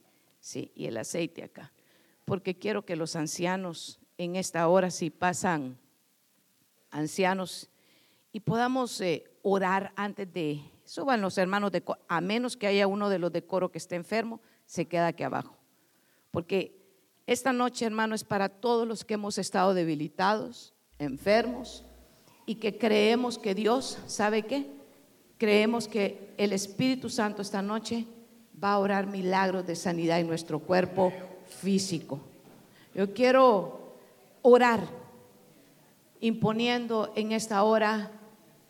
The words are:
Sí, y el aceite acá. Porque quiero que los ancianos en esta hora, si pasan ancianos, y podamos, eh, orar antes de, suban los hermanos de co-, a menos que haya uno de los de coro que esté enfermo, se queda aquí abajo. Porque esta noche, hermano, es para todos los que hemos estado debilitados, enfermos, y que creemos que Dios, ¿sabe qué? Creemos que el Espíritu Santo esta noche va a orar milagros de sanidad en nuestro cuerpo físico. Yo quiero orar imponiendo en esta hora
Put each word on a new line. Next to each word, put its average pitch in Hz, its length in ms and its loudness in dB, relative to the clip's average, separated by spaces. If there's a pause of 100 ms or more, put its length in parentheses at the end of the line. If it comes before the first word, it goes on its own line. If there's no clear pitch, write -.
(420)
Sí, - 340 -12
y 151 120 -10
el 113 100 -6
aceite 165 460 -6
acá. - 280 -20 (540)
Porque 185 320 -4
quiero 208 280 -4
que 170 120 -6
los 165 180 -4
ancianos 175 840 -4 (160)
en 175 180 -4
esta 170 320 0
hora, 180 240 6
si 165 180 -4
pasan 160 680 -2 (1120)
ancianos, 180 800 -2 (640)
y 214 80 -12
podamos, 247 600 -2
eh, 175 300 -2 (100)
orar 190 540 0
antes 202 360 -6
de, 151 300 -4 (240)
suban 269 360 -2
los 185 160 -2
hermanos 196 340 0
de 175 100 -2
co-, - 160 -6 (100)
a 170 140 0
menos 233 360 -2
que 202 100 -2
haya 202 200 4
uno 202 220 0
de 185 100 2
los 170 120 0
de 170 140 -4
coro 185 260 -2
que - 60 -12
esté - 180 -8
enfermo, 226 460 -4 (240)
se - 220 -6
queda 170 200 2
aquí 165 160 -2
abajo. - 320 -6 (760)
Porque - 460 -2 (480)
esta 247 280 0
noche, 247 320 0
hermano, 220 300 -2
es 214 80 -8
para 196 260 -2
todos 233 380 0
los 226 160 -8
que 214 120 -4
hemos 208 220 -6
estado 190 360 2
debilitados, 180 1000 -2 (260)
enfermos, 226 840 -2 (600)
y 220 100 -6
que 208 220 -4
creemos 233 600 2
que 196 180 -4
Dios, 226 520 0
¿sabe 214 360 0
qué? 277 240 -4 (680)
Creemos 214 500 2
que - 500 -4
el 208 160 2
Espíritu 262 560 -2
Santo 208 320 -2
esta 196 200 -4
noche 220 440 -4 (560)
va 202 120 2
a 202 60 4
orar 196 280 2
milagros 190 580 0
de 170 100 -4
sanidad 170 440 0
en 170 80 0
nuestro 160 320 -4
cuerpo 180 540 2 (340)
físico. - 720 -2 (760)
Yo 196 200 -2
quiero 247 800 4 (460)
orar 240 400 8 (1400)
imponiendo 226 960 0
en 214 160 -2
esta 214 320 2
hora 214 480 4 (580)